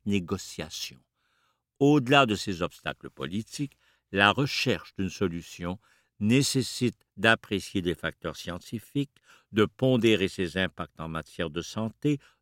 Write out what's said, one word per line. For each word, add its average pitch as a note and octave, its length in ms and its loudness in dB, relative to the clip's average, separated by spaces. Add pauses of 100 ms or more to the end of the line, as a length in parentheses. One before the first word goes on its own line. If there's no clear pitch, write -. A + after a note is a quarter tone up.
négociations. F2 960 -6 (800)
Au-delà C#3 480 6
de G#2+ 80 2
ces F#2 280 -4
obstacles - 480 -8
politiques, G#2 680 -8 (360)
la G2+ 180 6
recherche A#2+ 680 -2
d'une F#2+ 120 -2
solution F2 680 -6 (420)
nécessite B2 760 0 (200)
d'apprécier G#2 680 0
des E2+ 120 0
facteurs D#2+ 420 -8
scientifiques, A2+ 760 -8 (420)
de G#2 120 6
pondérer A2 640 2
ses F2 300 -4
impacts F2 420 -4
en D#2+ 80 -8
matière D#2+ 420 -6
de D#2+ 120 -6
santé, A2+ 560 -4 (240)